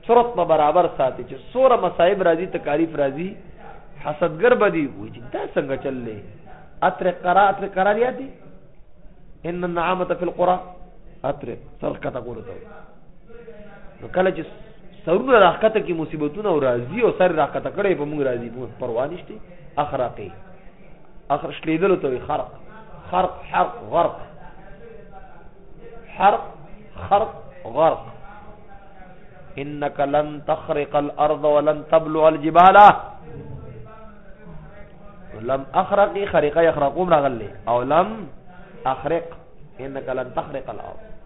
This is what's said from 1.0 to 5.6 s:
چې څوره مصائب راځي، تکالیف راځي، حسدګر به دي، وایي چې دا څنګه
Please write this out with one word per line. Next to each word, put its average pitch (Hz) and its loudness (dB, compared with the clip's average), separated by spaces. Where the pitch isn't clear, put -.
چې 135 -12
څوره 254 6
مصائب 185 2
راځي، 170 4
تکالیف 160 -2
راځي، 143 -2
حسدګر 160 2
به 208 4
دي، 160 0
وایي 104 -12
چې - -16
دا 370 -4
څنګه 139 -2